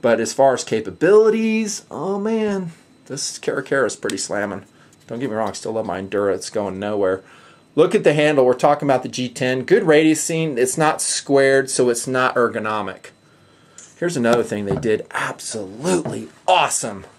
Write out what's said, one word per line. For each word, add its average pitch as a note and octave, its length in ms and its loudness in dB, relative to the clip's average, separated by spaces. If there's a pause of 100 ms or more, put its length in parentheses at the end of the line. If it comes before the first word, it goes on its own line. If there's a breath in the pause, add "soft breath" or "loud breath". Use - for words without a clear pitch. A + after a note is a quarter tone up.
But A2+ 180 2
as A2+ 120 -4
far C3+ 220 4
as A#2+ 100 -6
capabilities, G#3+ 1200 2
oh F#3 300 -6
man, G3+ 540 -4 (340 soft breath)
this - 320 -10
Caracara C#3 480 -2
is G2 80 -2
pretty G#2 220 -6
slamming. G2+ 480 -4 (420 soft breath)
Don't A#2+ 140 -10
get C3 100 -4
me A2 60 -4
wrong, G#2+ 140 -2
I - 20 -12
still - 200 -8
love A2+ 140 -4
my F#2 140 -4
Endura. G2 340 0
It's - 160 -10
going G2 300 -4
nowhere. G2+ 420 -2 (540 loud breath)
Look - 180 4
at G3 100 2
the D3+ 100 6
handle. D3+ 300 4
We're B2+ 100 4
talking D3 340 2
about B2+ 160 2
the C3 40 -6
G B2 200 -6
ten. B2+ 340 -2
Good G3+ 220 4
radius D#3 400 4
scene. D#3+ 340 -2
It's B2+ 200 0
not D#3 220 2
squared, C3+ 680 2
so B2 200 2
it's A#2 180 -4
not B2+ 260 0
ergonomic. G#2+ 760 -4 (880 loud breath)
Here's E3+ 180 -4
another A#2+ 260 2
thing G#2 240 -4
they G2 100 -2
did G#2+ 360 -2
absolutely A2+ 1160 -6 (180)
awesome C3 600 0 (120)